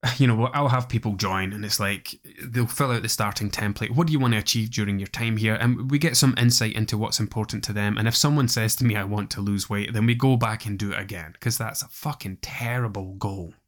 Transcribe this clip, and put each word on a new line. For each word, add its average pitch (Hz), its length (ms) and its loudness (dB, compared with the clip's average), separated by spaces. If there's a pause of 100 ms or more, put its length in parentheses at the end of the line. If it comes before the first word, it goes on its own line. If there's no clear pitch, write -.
(180)
you 135 100 6
know, 113 200 4
I'll 143 220 2
have 123 200 2
people 110 240 0
join 95 400 0
and 104 120 -8
it's 98 140 -2
like, - 400 -4 (240)
they'll 120 240 0
fill 135 240 0
out 117 100 0
the 110 80 -4
starting 104 400 -2
template. 104 420 -2
"What 160 160 4
do 156 60 2
you 147 60 4
want 123 140 4
to 107 60 2
achieve 110 300 0
during 101 300 0
your 95 80 -6
time 113 300 -2
here?" 110 180 4
And 123 340 2
we 143 80 2
get 143 200 2
some 131 200 4
insight 120 360 4
into 110 240 -2
what's 107 220 -2
important 107 460 -4
to 104 80 -6
them. 104 240 0
And 107 100 2
if 113 80 0
someone 147 320 4
says 113 300 0
to 127 80 0
me, 107 100 4
"I 104 80 -2
want 104 280 -4
to - 100 -6
lose 101 280 0
weight," 104 240 -2
then 110 120 2
we 120 80 4
go 127 240 4
back 110 280 -2
and 101 120 -4
do 98 140 -4
it - 80 -4
again, 92 400 -10
'cause 117 180 -2
that's 113 240 -6
a - 60 -8
fucking 101 540 -8
terrible 110 760 -4
goal. 95 380 -6 (140)